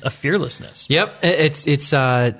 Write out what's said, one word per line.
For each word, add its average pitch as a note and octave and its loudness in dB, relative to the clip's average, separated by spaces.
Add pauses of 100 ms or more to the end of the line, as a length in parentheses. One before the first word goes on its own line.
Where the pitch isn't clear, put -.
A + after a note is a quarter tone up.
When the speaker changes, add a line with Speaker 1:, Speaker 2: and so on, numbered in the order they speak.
Speaker 1:
a C3 -4
fearlessness. - -6
Speaker 2:
Yep. E3 0
I-, F3 4
it's, D#3+ 0
it's, C#3+ 0
uh, B2+ 2